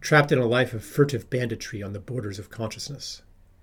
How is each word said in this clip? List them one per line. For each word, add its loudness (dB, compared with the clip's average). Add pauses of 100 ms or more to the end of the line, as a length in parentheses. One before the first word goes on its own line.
trapped 6
in 6
a 4
life 2
of -8
furtive 2
banditry -6
on -8
the -6
borders -8
of -14
consciousness. -10 (420)